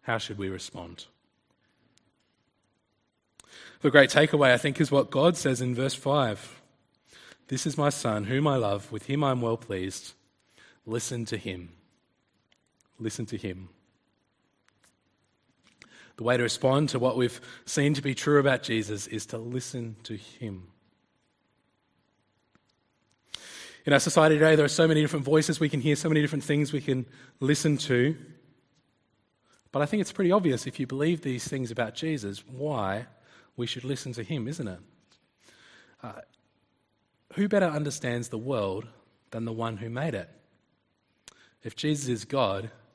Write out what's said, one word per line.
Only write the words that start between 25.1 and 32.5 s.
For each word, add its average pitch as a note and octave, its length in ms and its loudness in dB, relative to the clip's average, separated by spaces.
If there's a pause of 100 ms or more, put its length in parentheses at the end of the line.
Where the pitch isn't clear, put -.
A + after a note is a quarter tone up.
voices D#3 360 2
we D3+ 80 2
can C#3 120 -2
hear, D3 140 2
so D3 140 -4
many D#3 120 4
different D3 220 -2
things D3 300 0
we D3 80 -2
can B2+ 260 -2 (320)
listen D3 380 2
to. C3 400 2 (1500)
But C#3 100 -2
I D3 60 2
think G#3+ 140 0
it's F3+ 100 -2
pretty F3+ 220 2
obvious, F3 340 2
if - 140 -10
you B2+ 80 -4
believe D#3 320 0
these B2+ 260 -6
things C3 240 -6
about A2 240 -4
Jesus, A2+ 540 -6
why B2+ 580 -4 (500)